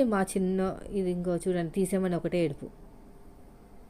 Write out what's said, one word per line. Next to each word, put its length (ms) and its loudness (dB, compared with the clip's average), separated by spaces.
మా 80 4
చిన్న, 280 2
ఇది 180 2
ఇంకో 280 0
చూడండి, 340 0
తీసేమని 420 2
ఒకటే 240 0
ఏడుపు. 220 -2